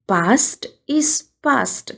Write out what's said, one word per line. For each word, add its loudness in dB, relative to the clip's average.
Past 0
is 2
past, -2